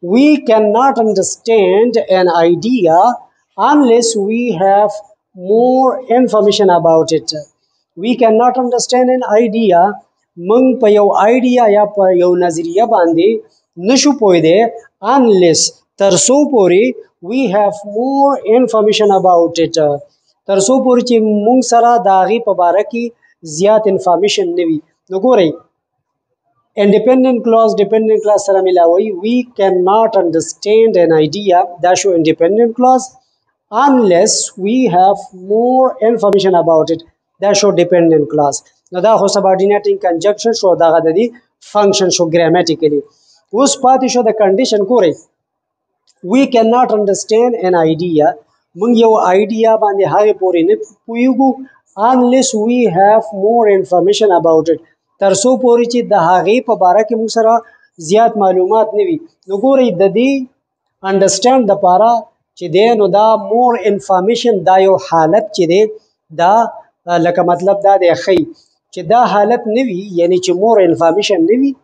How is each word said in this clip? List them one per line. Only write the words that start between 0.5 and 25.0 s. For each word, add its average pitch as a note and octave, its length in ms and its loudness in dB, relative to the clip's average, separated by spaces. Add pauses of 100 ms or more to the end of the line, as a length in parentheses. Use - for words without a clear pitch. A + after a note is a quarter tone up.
cannot A3 420 2 (120)
understand G#3 1120 0
an E3+ 280 0
idea F3 520 0 (600)
unless A#3 640 0
we A3+ 380 -4
have G3+ 280 2 (640)
more B3+ 480 2 (200)
information G#3 500 2
about D#3+ 360 2 (100)
it۔ D3+ 260 -6 (580)
We A3+ 240 -2
cannot B3 400 2
understand B3 460 -2
an B3 340 0
idea، G3+ 480 0 (460)
منگ A3+ 420 0
پا A#3 80 2
یو G#3 240 2
آئیڈیا B3 560 0
یا G#3 180 2
پا G3+ 260 0
یو F3 240 2
نظریہ F3 480 -2
باندے E3+ 540 0 (400)
نشو B3 420 0
پوئی F#3 220 2
دے، E3+ 220 2 (420)
unless، A#3 800 0 (140)
ترسو B3 520 0
پوری، G#3 420 2 (340)
we A3+ 280 -4
have G#3 440 -4
more C4+ 600 0
information G#3+ 600 2
about F3 340 2 (100)
it۔ D#3 360 -2 (500)
ترسو G3 360 0
پوری B3 180 2
چی A#3+ 180 0
منگ G#3+ 420 0
سرا A#3 440 2
داغی F#3+ 340 2
پا G#3+ 140 -4
بارا F3 280 0
کی A#3 280 -8 (340)
زیاد F3+ 420 0
انفارمیشن F#3+ 640 0
نوی۔ E3+ 280 -2 (320)